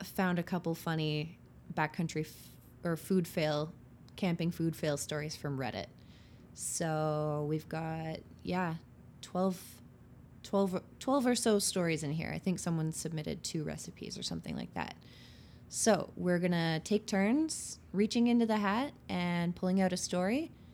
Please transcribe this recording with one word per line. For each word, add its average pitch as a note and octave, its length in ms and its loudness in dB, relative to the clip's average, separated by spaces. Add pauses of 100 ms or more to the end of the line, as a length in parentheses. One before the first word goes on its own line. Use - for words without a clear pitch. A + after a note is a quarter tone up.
found F3+ 360 0
a E3+ 40 0
couple E3+ 300 -2
funny D#3 640 -2 (360)
backcountry D#3 480 0
f-, - 280 -10 (340)
or E3+ 140 0
food F#3 300 2
fail, D3+ 440 0 (440)
camping E3+ 360 0
food E3 240 0
fail D3+ 220 0
stories D3+ 380 -4
from C#3+ 220 -4
Reddit. A#2 300 -4 (680)
So D3+ 960 0
we've D#3 180 -2
got, D#3+ 520 -4 (240)
yeah, F3 320 0 (460)
twelve, F#3 400 0 (840)
twelve, G3 380 2 (180)
twelve C4 280 2
or B3 80 6
so A3 240 4
stories E3+ 440 2
in C#3+ 100 -2
here. D#3+ 200 -2
I D#3+ 60 -4
think F3 200 0
someone D#3+ 340 0
submitted D#3 500 -4
two D#3 200 -4
recipes D#3 540 -8
or - 60 -8
something - 320 -6
like - 180 -6
that. - 220 -6 (720)
So - 480 2
we're F3+ 240 2
gonna E3+ 440 2
take G#3 240 0
turns A#3 720 0 (120)
reaching A3 360 4
into A#3+ 180 6
the A3 120 4
hat G#3 360 2 (160)
and F3 460 2
pulling F#3 260 4
out F#3 100 4
a F3+ 60 0
story, G#3 540 0 (220)